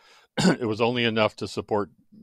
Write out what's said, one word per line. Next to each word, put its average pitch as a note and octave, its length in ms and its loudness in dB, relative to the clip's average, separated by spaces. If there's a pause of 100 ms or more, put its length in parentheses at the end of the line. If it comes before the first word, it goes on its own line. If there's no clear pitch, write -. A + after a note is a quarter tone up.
(400)
<clears throat> D3+ 220 2
it B2 60 -4
was G#2+ 140 -2
only A#2+ 240 2
enough A2 320 2
to G#2+ 120 -8
support, G2+ 420 -4 (320)